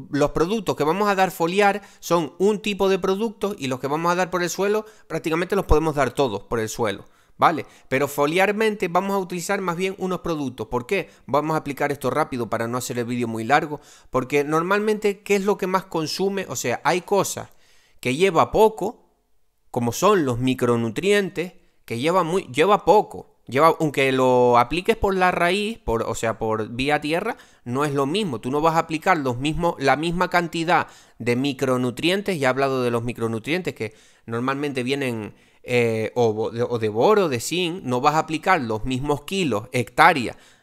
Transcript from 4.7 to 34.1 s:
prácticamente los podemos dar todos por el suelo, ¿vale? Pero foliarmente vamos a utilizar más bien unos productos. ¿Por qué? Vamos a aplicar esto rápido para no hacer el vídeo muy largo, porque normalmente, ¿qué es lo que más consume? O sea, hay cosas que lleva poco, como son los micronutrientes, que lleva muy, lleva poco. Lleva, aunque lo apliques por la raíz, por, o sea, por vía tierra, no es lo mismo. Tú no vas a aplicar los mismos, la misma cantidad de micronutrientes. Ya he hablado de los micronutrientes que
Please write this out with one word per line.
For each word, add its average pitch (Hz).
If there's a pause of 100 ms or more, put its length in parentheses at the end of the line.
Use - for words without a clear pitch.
prácticamente 165
los 190
podemos 156
dar 135
todos 120
por 120
el 110
suelo, 107 (320)
¿vale? 143 (220)
Pero 131
foliarmente 196
vamos 190
a 202
utilizar 180
más 175
bien 190
unos 185
productos. 143
¿Por 123
qué? 190 (180)
Vamos 147
a 156
aplicar 143
esto 127
rápido 127
para 113
no 120
hacer 123
el 120
vídeo 120
muy 113
largo, 147 (300)
porque 139
normalmente, 202
¿qué 202
es 190
lo 202
que 190
más 190
consume? 185
O 127
sea, 120
hay 170
cosas 180 (540)
que 127
lleva 160
poco, 214 (680)
como 120
son 185
los 123
micronutrientes, 127 (320)
que 117
lleva 170
muy, 170
lleva 165
poco. 160 (100)
Lleva, 156
aunque 139
lo 127
apliques 175
por 202
la 185
raíz, 185
por, 113
o 110
sea, 113
por 110
vía 135
tierra, 165 (260)
no 123
es 147
lo 139
mismo. 156
Tú 123
no 143
vas 160
a 165
aplicar 160
los 131
mismos, 156
la 135
misma 175
cantidad 165 (320)
de 120
micronutrientes. 135
Ya 135
he -
hablado 131
de 123
los 117
micronutrientes 120
que 107 (320)